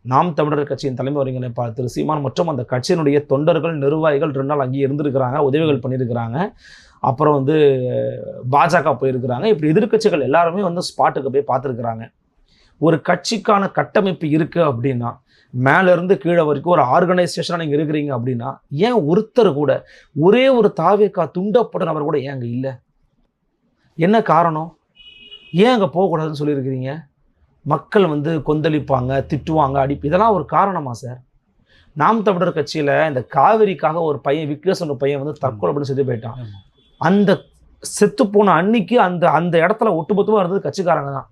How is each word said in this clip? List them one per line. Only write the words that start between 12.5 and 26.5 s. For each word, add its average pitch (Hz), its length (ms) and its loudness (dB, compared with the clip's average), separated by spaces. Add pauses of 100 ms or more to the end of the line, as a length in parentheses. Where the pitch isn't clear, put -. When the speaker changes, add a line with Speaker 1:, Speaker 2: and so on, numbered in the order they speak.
Speaker 1:
ஒரு 160 300 2
கட்சிக்கான 196 640 0
கட்டமைப்பு 180 580 -2
இருக்கு 165 360 0
அப்படின்னா, 120 540 -2 (320)
மேல 151 420 4
இருந்து 180 260 2
கீழே 170 240 0
வரைக்கும் 151 300 0
ஒரு 160 100 4
ஆர்கனைசேஷனா 170 840 0
நீங்க 143 100 0
இருக்கிறீங்க 147 440 -2
அப்படின்னா, 123 360 -6 (140)
ஏன் 196 240 0
ஒருத்தர் 190 600 2
கூட, 135 320 -2 (280)
ஒரே 220 340 4
ஒரு 233 280 4
தாவேகா 185 640 0
துண்டப்பட்ட 202 460 0
நபர் 156 180 -4
கூட 147 180 -2
ஏன் 139 120 -8
அங்க 127 140 -8
இல்ல? 127 340 -8 (1120)
என்ன 202 280 2
காரணம்? 165 560 0 (720)
ஏன் 220 280 4
அங்க 196 40 2
போகக்கூடாதுன்னு 160 560 -2
சொல்லியிருக்கிறீங்க? 135 580 -4 (640)